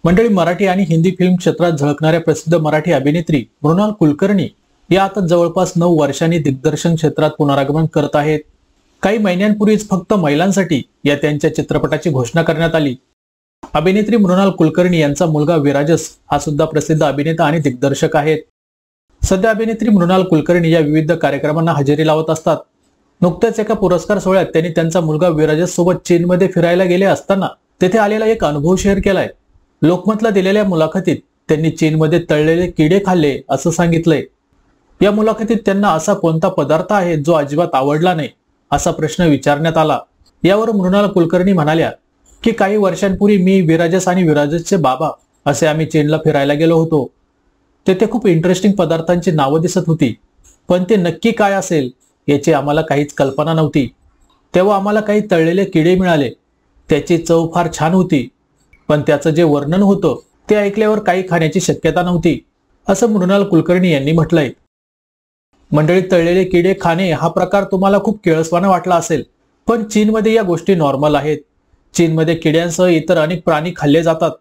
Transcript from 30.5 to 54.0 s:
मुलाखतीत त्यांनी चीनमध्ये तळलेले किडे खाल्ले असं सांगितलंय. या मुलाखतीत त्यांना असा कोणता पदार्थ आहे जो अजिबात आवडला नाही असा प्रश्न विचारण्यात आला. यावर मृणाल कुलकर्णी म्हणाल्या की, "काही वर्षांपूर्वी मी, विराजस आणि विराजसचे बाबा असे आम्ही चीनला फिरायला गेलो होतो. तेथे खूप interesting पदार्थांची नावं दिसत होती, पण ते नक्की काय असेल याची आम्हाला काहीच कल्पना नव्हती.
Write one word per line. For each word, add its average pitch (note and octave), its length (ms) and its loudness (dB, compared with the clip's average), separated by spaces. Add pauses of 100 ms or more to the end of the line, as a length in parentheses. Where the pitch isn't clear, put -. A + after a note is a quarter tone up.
मुलाखतीत E3 520 -2 (320)
त्यांनी D#3 220 0
चीनमध्ये D#3+ 500 0 (100)
तळलेले E3 400 0
किडे E3 360 2
खाल्ले D3+ 340 0 (100)
असं D#3+ 200 -2
सांगितलंय. E3 520 0 (800)
या G3+ 80 4
मुलाखतीत G#3+ 460 0
त्यांना G3+ 320 0
असा D#3+ 260 0
कोणता E3 340 0
पदार्थ D#3 440 -2
आहे F3 240 0
जो D3+ 160 0
अजिबात D3+ 420 0
आवडला C#3+ 400 0
नाही D#3 140 -6 (440)
असा C#3+ 180 -2
प्रश्न D#3+ 340 -2
विचारण्यात D#3 520 0
आला. D3+ 220 0 (460)
यावर G#3 260 2
मृणाल G3+ 360 0
कुलकर्णी F3+ 460 0
म्हणाल्या D#3 380 0 (520)
की, A3+ 80 2
"काही G#3 260 0
वर्षांपूर्वी G3+ 600 0
मी, F#3+ 240 4
विराजस E3+ 480 0
आणि F3+ 140 2
विराजसचे D#3 540 0
बाबा C#3 340 0 (360)
असे C#3+ 200 0
आम्ही D#3 200 0
चीनला D3+ 300 0
फिरायला D3 380 0
गेलो E3 220 2
होतो. D#3+ 340 0 (760)
तेथे F#3+ 240 0
खूप A#3 160 -2
interesting F3+ 460 2
पदार्थांची E3+ 580 -2
नावं D3+ 300 0
दिसत F3 260 -2
होती, D3 280 0 (540)
पण F3+ 220 0
ते A3 60 2
नक्की E3+ 360 0
काय G#3 200 0
असेल E3+ 380 -2 (380)
याची C#3+ 240 2
आम्हाला D3 300 0
काहीच D3 320 -2
कल्पना D3 380 -2
नव्हती. D3+ 400 -2 (640)